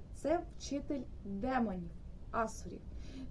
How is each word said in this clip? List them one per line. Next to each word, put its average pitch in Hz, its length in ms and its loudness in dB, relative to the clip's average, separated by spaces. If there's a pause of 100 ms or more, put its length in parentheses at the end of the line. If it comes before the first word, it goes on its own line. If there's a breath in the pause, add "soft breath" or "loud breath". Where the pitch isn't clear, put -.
(140)
це 320 260 4 (160)
вчитель 277 460 0 (220)
демонів, 196 680 2 (400)
асурів. - 500 0 (500 loud breath)